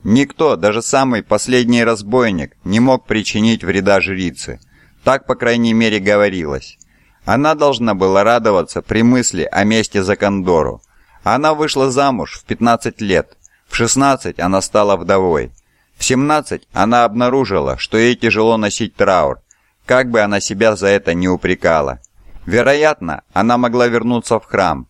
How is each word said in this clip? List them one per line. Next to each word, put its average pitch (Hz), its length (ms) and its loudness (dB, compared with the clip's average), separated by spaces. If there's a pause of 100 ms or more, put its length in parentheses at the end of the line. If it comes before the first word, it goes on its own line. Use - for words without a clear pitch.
Никто, 135 520 2
даже 104 260 0
самый 131 420 0
последний 120 600 0
разбойник, 107 800 -2
не 98 160 0
мог 127 260 2
причинить 110 580 -2
вреда 98 360 2
жрице. 90 600 -6 (440)
Так, 131 220 0
по 127 100 -2
крайней 117 380 0
мере, 110 260 2
говорилось. 95 800 -2 (480)
Она 147 300 0
должна 127 380 0
была 95 300 2
радоваться 107 580 0
при 107 200 -2
мысли 117 500 2
о 95 120 -2
мести 107 340 0
за 98 180 0
Кондору. 90 680 -2 (420)
Она 143 300 0
вышла 147 380 -2
замуж 127 480 -2
в - 60 -20
пятнадцать - 560 -2
лет. 90 340 -2 (320)
В - 80 -14
шестнадцать 127 640 -2
она 95 220 0
стала 101 340 0
вдовой. 87 560 0 (460)
В - 80 -8
семнадцать 143 680 -2
она 117 300 2
обнаружила, 107 760 0
что - 200 -4
ей 120 180 2
тяжело 110 400 0
носить 107 400 -4
траур, 87 460 0 (440)
как 127 260 0
бы 113 100 2
она 101 180 0
себя 107 360 0
за 98 120 -2
это 98 280 0
не 90 120 0
упрекала. 85 720 0 (460)
Вероятно, 127 800 0 (100)
она 117 240 2
могла 123 300 0
вернуться 117 520 -2
в - 60 -10
храм 80 440 -2